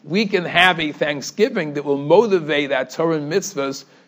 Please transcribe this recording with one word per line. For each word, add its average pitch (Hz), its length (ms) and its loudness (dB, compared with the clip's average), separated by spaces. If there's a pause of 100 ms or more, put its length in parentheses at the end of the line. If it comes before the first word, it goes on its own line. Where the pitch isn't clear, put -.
we 175 200 0
can 185 220 -2
have 175 340 4
a 151 120 -4
thanksgiving 151 840 -2
that 143 100 -6
will 143 140 0
motivate 151 760 2
our 131 140 0
Torah 165 300 -2
and 147 140 -6
mitzvahs 143 540 -4 (240)